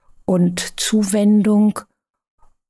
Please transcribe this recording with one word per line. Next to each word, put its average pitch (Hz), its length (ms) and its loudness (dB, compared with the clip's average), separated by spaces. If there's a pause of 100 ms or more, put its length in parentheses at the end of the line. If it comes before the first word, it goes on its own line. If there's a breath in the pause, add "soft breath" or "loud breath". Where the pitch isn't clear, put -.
(260 loud breath)
und 180 540 -2
Zuwendung. 208 1000 0 (880)